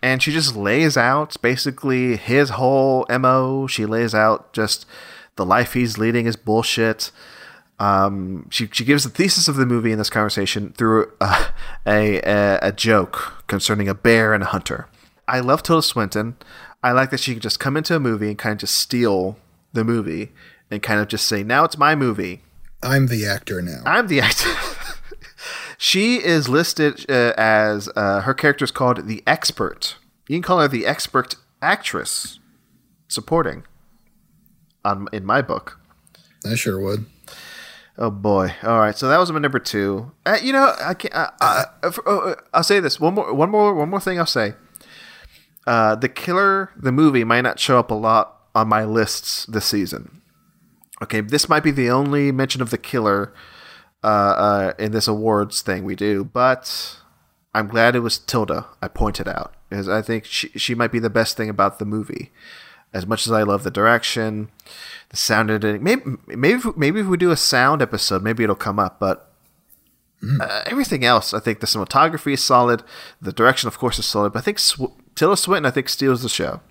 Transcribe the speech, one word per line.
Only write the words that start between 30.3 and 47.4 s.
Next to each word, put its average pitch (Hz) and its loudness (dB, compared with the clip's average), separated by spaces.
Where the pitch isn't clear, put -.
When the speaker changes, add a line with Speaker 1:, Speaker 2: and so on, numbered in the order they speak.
Speaker 1:
can 175 -2
call 180 2
her 147 4
the 123 -2
expert - -2
actress - -4
supporting 143 -2
on, 101 -2
in 101 -8
my 127 2
book. - -8
Speaker 2:
I 107 -2
sure 101 -4
would. 101 -4
Speaker 1:
Oh 113 -2
boy! 98 0
All 113 2
right, 107 4
so 131 -2
that 147 6
was 175 2
my 156 -2
number 139 0
two. 101 -2
Uh, 208 2
you 262 -2
know, 269 4
I 175 -4
can't. - -10
Uh, 151 0
uh, 175 0
for, - -8
uh, 185 0
I'll 165 2
say 202 2
this 170 -2
one 165 2
more, 196 -2
one 156 2
more, 208 4
one 151 -2
more 190 -4
thing. 180 -4
I'll 165 0
say, 110 -2
uh, 113 4
the 120 -4
killer, 190 0
the 131 -2
movie, 135 4
might 117 -2